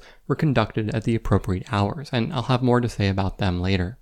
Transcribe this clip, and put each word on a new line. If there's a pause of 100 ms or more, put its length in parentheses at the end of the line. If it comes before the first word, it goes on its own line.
(280)
were
conducted
at
the
appropriate
hours,
and
I'll
have
more
to
say
about
them
later.